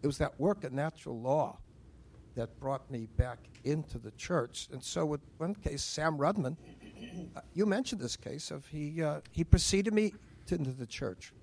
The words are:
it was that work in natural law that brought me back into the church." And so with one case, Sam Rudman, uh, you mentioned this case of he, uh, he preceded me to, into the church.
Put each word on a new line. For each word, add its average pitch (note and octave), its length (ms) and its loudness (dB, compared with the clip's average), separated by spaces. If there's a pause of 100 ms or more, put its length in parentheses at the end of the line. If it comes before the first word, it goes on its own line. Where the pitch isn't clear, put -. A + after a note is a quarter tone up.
it C#3+ 40 0
was C#3+ 100 0
that C#3+ 240 -2
work G3+ 240 2
in B2+ 100 -6
natural C3+ 460 -4
law C3+ 380 2 (800)
that A#2 220 -6
brought C3+ 320 -4
me A2+ 160 -6 (120)
back B2 200 2 (260)
into D3 340 0
the A2+ 140 -12
church." - 600 -2
And C3+ 100 -10
so E3+ 220 0
with D3+ 160 -2 (160)
one F#3+ 180 -4
case, - 280 -4
Sam D#3 340 0
Rudman, D3+ 400 2 (800)
uh, - 40 -10 (120)
you G3 140 4
mentioned G#3+ 340 0
this A#2+ 160 -4
case - 340 -8
of D3 160 -8
he, D3+ 360 -4
uh, D3+ 180 0 (100)
he E3 140 2
preceded G3 480 8
me G#3+ 220 4 (320)
to, F3+ 80 0
into C#3+ 180 0
the B2+ 140 -8
church. - 560 -8